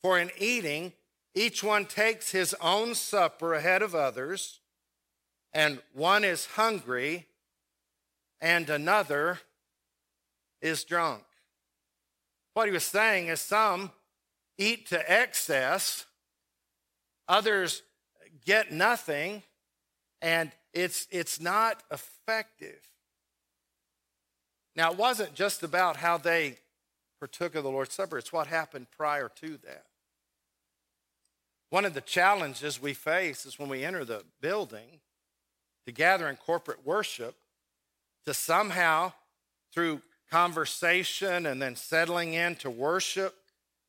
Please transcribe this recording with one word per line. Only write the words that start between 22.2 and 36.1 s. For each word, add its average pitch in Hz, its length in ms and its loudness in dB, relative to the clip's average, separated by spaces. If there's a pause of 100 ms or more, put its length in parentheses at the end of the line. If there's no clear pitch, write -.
Now, 165 160 4
it 180 60 -6
wasn't 214 380 0
just 196 260 -2
about 170 360 2
how 170 200 2
they 160 400 0 (640)
partook 151 340 -6
of 151 100 -4
the 135 60 -4
Lord's 135 240 -4
Supper. 170 240 -6
It's - 160 -10
what 156 140 -2
happened 151 420 -6
prior 147 460 -4
to 156 220 -14
that. 69 280 -20 (1800)
One 196 160 2
of 175 80 -4
the 135 80 -6
challenges 147 800 2
we 139 140 -4
face 160 500 -2
is 131 140 -16
when 143 100 -8
we 135 160 -6
enter 175 180 -6
the 110 200 -6 (180)
building 143 600 -6 (840)
to 123 60 -12
gather 165 360 2